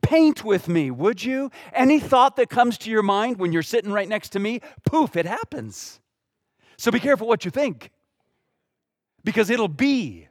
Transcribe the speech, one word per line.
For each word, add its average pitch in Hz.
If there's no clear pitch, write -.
paint 311
with 196
me, 160
would 180
you?" 262
Any 277
thought 269
that 254
comes 240
to 220
your 220
mind 202
when 180
you're 165
sitting 208
right 202
next 214
to 202
me, 220
poof, 302
it 165
happens. 180
So 233
be 233
careful 254
what 226
you 175
think, 247
because 214
it'll 233
be. 156